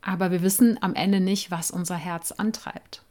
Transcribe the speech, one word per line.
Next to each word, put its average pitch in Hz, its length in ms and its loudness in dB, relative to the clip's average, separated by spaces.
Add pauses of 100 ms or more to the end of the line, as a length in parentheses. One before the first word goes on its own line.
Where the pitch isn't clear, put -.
aber 185 320 0
wir 175 100 2
wissen 208 400 4
am 185 140 -2
Ende 196 240 2
nicht, 190 320 0
was 170 180 -4
unser 175 260 -4
Herz 180 360 -6
antreibt. - 800 -6